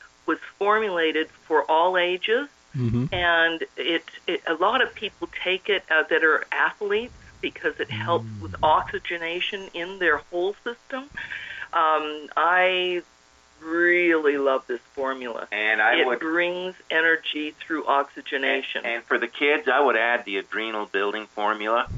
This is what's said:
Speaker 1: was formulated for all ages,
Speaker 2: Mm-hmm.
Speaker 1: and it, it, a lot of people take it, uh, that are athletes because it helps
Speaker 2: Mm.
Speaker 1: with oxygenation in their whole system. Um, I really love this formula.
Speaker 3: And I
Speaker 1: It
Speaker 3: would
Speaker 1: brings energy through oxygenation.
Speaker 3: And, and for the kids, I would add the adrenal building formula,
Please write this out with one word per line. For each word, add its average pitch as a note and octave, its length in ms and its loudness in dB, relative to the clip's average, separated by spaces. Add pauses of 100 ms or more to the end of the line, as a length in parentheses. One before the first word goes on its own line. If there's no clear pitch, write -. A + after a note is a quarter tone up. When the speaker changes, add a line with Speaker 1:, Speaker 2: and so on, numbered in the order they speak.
(260)
Speaker 1:
was D#3+ 120 0 (220)
formulated F3 680 0 (180)
for D#3 220 2
all E3+ 280 4
ages, F#3 500 0 (300)
Speaker 2:
Mm-hmm. A#2+ 340 0
Speaker 1:
and E3 520 2 (120)
it, D#3+ 280 -2 (240)
it, F3 180 -2
a E3+ 80 -2
lot G#3 300 2
of - 100 -2
people F#3 340 -10 (160)
take F#3 240 -2
it, F#3+ 220 0
uh, D#3 140 4
that D#3 200 2
are D#3 280 4
athletes G3+ 600 -2 (280)
because - 380 -6
it D3 100 -4
helps A#2 360 -2
Speaker 2:
Mm. G#2+ 160 -12
Speaker 1:
with F#2+ 200 -10
oxygenation F3 1120 -2
in F3+ 240 -8
their E3 200 2
whole F3 460 -4
system. C4 460 -10 (640)
Um, D3+ 640 0
I F3+ 640 2 (600)
really E3 760 4
love C3+ 300 2
this A#2+ 140 -4 (120)
formula. C3 580 -6
Speaker 3:
And G#2+ 300 2
I A2+ 140 4
Speaker 1:
It E3 120 2
Speaker 3:
would - 120 0
Speaker 1:
brings F3 560 -2 (160)
energy D#3+ 680 0
through - 280 -6
oxygenation. C3+ 1000 -2
Speaker 3:
And, A#2 120 -4
and A#2 80 -12
for C3 120 0
the A#2+ 100 -2
kids, D3 400 0
I C3 120 4
would B2+ 160 6
add A#2+ 300 2
the G2 120 -4
adrenal G#2+ 480 -6
building G#2 420 -2
formula, G#2+ 600 0 (100)